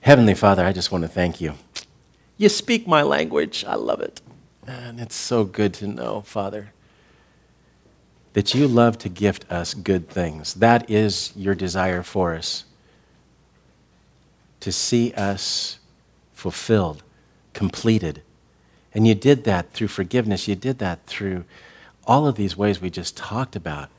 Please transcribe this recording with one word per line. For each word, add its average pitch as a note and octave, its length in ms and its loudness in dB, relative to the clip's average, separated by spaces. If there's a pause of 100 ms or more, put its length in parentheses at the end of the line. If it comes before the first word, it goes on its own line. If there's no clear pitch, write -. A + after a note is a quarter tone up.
Heavenly A#2+ 320 8
Father, F#2+ 320 4
I F#2+ 80 2
just F2+ 180 -4
want F2 120 -2
to D#2+ 40 -4
thank F2 320 -2
you. D#2 140 -4 (840)
You G3+ 120 6
speak A#3 380 -2
my D#3 160 4
language. - 640 -2
I - 80 -4
love - 260 -4
it. - 200 -10 (440)
And B2 340 -16
it's A#2 160 -12
so A#2 280 0
good G2 320 -2
to G2+ 120 -8
know, G2+ 340 -6
Father, G2+ 520 -8 (1600)
that G2 220 0
you C#3+ 120 4
love A#2 320 4
to G2+ 100 -8
gift F#2+ 420 -2
us E2+ 220 -4
good F#2 360 -2
things. E2 460 -6
That A2+ 340 4
is G#2+ 460 0
your G2 200 -2
desire F#2 480 -2
for F3 300 -2
us, - 300 -8 (2000)
to F#2+ 100 -6
see A#2+ 420 0
us - 640 -4 (560)
fulfilled, F2 680 -2 (520)
completed. G2 680 0 (720)
And A2 140 4
you A2 80 6
did B2+ 300 4
that F#2 280 0
through A2 140 -4
forgiveness. G2+ 600 -2
You G2+ 80 -2
did B2+ 220 -4
that F2+ 300 -6
through F#2 380 -6 (600)
all C#3+ 220 4
of B2 80 0
these G2 200 -2
ways G2 240 0
we F2+ 120 -6
just - 260 -10
talked B2 380 -8
about. D2+ 440 -10